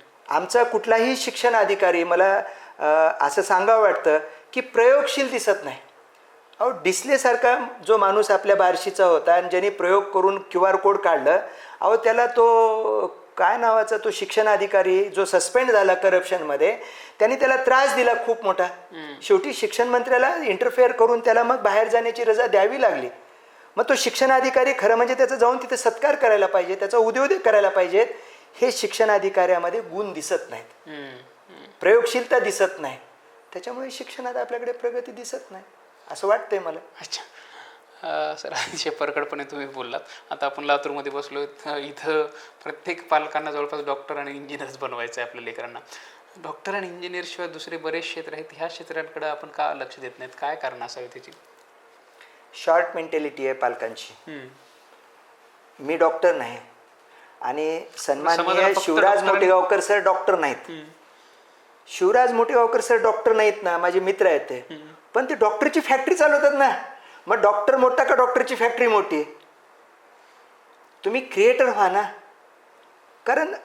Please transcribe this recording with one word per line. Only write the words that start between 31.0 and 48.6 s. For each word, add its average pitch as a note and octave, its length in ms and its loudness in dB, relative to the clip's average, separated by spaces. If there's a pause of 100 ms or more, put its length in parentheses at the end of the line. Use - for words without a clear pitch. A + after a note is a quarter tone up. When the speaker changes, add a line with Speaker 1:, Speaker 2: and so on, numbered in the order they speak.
Speaker 2:
हम्म. C3+ 600 -20 (160)
Speaker 1:
प्रयोगशीलता A#3+ 600 2
दिसत F#3+ 400 -2
नाही. C3 180 -10 (560)
त्याच्यामुळे B3 380 -12
शिक्षणात B3 440 -12
आपल्याकडे A#3+ 360 -6
प्रगती A#3+ 400 -6
दिसत B3 400 -14
नाही F#3+ 120 -20 (480)
असं E3+ 160 -6
वाटतंय G#3 320 -2
मला. E3+ 200 -10 (220)
Speaker 2:
अच्छा. - 200 -14 (800)
अ, D3+ 360 -6
सर, - 120 -12
अतिशय - 400 -8
परखडपणे D3 540 -6
तुम्ही C#3 240 -12
बोललात. B2+ 320 -10 (320)
आता C#3+ 140 -8
आपण C#3+ 180 -6
लातूरमध्ये C#3+ 480 -4
बसलो, C#3+ 300 -10 (240)
अ, D3 120 -8
इथं D3+ 480 -4 (380)
प्रत्येक E3+ 460 -10
पालकांना D3+ 420 -2
जवळपास D3 340 -6
डॉक्टर C#3+ 320 -8
आणि C#3+ 140 -10
इंजिनियर्स C#3 460 -14
बनवायचं B2 440 -10
आहे A#2+ 80 -8
आपल्या A#2+ 140 -18
लेकरांना. A#2 360 -14 (640)
डॉक्टर D#3+ 300 -10
आणि G3 140 -6
इंजिनियरशिवाय F3+ 600 -12
दुसरे D#3+ 300 -14
बरेच D#3+ 260 -8
क्षेत्र D#3+ 300 -12
आहेत, D#3 180 -14
ह्या D#3+ 160 -10